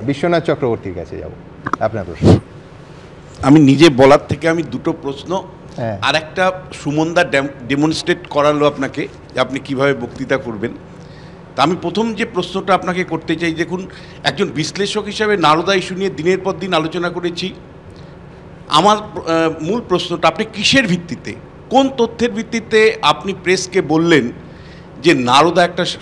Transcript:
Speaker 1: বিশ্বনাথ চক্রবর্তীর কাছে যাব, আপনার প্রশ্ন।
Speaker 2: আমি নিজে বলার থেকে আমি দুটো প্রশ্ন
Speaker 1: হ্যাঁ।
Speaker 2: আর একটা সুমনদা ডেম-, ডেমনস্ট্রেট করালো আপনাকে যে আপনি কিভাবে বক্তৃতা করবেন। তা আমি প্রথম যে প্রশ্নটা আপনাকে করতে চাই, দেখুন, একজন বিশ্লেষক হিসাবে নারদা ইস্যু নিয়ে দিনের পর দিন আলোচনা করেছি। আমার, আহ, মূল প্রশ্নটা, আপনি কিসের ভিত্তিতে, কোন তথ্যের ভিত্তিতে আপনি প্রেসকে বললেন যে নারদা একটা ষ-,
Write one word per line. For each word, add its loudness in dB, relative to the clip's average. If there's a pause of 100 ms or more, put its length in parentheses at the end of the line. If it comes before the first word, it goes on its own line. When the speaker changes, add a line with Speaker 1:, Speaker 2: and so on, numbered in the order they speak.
Speaker 1:
বিশ্বনাথ 0
চক্রবর্তীর -2
কাছে -10
যাব, -12 (500)
আপনার -2
প্রশ্ন। 4 (1040)
Speaker 2:
আমি 4
নিজে 6
বলার 8 (100)
থেকে -2
আমি 0
দুটো -6 (100)
প্রশ্ন -6 (340)
Speaker 1:
হ্যাঁ। -6
Speaker 2:
আর 0
একটা -2 (200)
সুমনদা 0
ডেম-, -2
ডেমনস্ট্রেট 0
করালো 2
আপনাকে -2 (260)
যে -2
আপনি -2
কিভাবে 0
বক্তৃতা -4
করবেন। -6 (840)
তা 2
আমি 2
প্রথম -2
যে -4
প্রশ্নটা -2
আপনাকে -2
করতে -4
চাই, -4
দেখুন, -6 (380)
একজন -2
বিশ্লেষক -4
হিসাবে -2
নারদা 2
ইস্যু -2
নিয়ে -2
দিনের 0
পর -4
দিন -4
আলোচনা -2
করেছি। -6 (1120)
আমার, 6
আহ, -2
মূল -2
প্রশ্নটা, 0
আপনি 0
কিসের 2
ভিত্তিতে, -4 (360)
কোন 4
তথ্যের 0
ভিত্তিতে 2
আপনি 0
প্রেসকে 0
বললেন 4 (720)
যে 4
নারদা 4
একটা -2
ষ-, -6